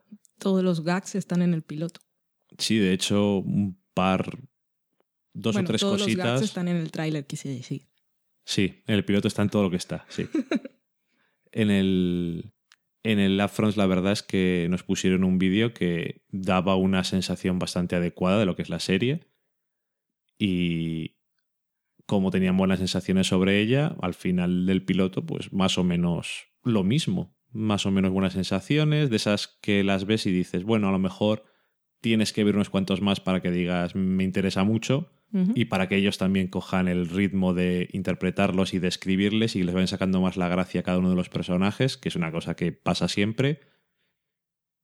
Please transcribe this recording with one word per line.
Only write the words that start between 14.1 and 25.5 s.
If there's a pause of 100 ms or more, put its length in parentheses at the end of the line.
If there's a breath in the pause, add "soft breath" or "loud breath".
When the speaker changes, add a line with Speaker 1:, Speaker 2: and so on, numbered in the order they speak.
Speaker 2:
es
que
nos
pusieron
un
vídeo
que
daba
una
sensación
bastante
adecuada
de
lo
que
es
la
serie. (1120)
Y (920)
como
tenían
buenas
sensaciones
sobre
ella,
al
final
del
piloto,
pues